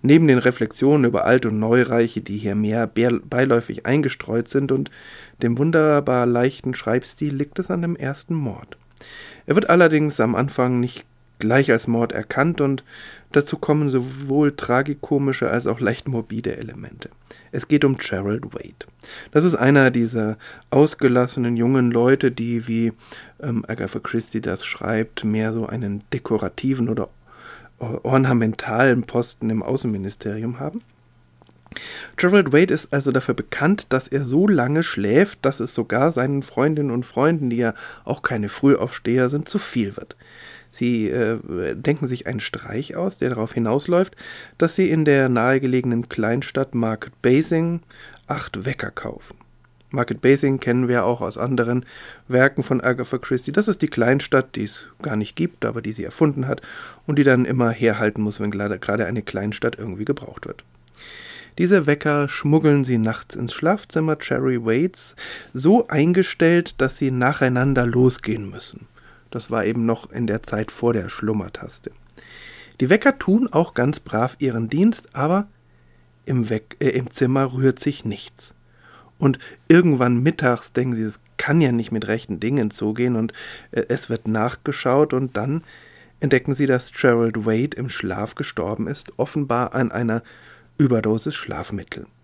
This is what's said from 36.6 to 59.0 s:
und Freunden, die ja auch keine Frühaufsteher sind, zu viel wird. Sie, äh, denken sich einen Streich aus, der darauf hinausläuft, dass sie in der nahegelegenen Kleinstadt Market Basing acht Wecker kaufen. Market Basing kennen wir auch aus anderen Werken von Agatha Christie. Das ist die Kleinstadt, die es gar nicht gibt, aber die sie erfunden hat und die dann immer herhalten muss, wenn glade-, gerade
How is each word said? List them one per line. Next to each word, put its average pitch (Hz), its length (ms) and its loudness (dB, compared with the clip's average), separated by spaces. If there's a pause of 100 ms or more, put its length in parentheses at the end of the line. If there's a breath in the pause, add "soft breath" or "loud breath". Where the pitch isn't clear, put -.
und 120 140 -4
Freunden, 143 440 0
die 117 80 -2
ja 117 160 0 (320 loud breath)
auch - 160 -6
keine 107 260 -4
Frühaufsteher 127 800 0
sind, 147 220 -4
zu 208 100 -2
viel 104 380 -4
wird. - 180 -16 (580 loud breath)
Sie, 120 340 -2
äh, 95 680 -4
denken 143 320 -2
sich 123 180 -6
einen 110 140 -6
Streich - 560 -8
aus, 190 200 -4
der 127 140 -2
darauf 113 240 -4
hinausläuft, 143 600 0 (420 loud breath)
dass 165 180 0
sie 190 140 2
in 156 160 2
der 139 240 6
nahegelegenen 123 800 2
Kleinstadt 127 640 -2
Market 113 480 -4
Basing 165 600 2 (440 loud breath)
acht 127 400 -8
Wecker 131 240 -6
kaufen. - 480 -14 (540)
Market 120 280 -2
Basing 135 400 4
kennen 123 280 0
wir 120 180 2
auch 117 160 0
aus 98 160 -6
anderen 123 480 -2 (420 loud breath)
Werken 131 360 2
von 131 180 0
Agatha 123 380 -2
Christie. 131 320 -4
Das 208 160 2
ist 208 160 0
die 214 40 -2
Kleinstadt, 127 680 0
die 110 80 -6
es - 240 -12 (160)
gar 110 120 -4
nicht 104 200 -6
gibt, 170 280 -4
aber 113 200 -4
die 107 100 -8
sie 110 100 -10
erfunden 139 440 0
hat - 160 -6 (420 loud breath)
und 143 140 0
die 135 40 4
dann 127 220 6
immer 123 240 0
herhalten 110 540 0
muss, 104 160 -4
wenn 104 100 -2
glade-, 101 300 -4
gerade 104 260 -2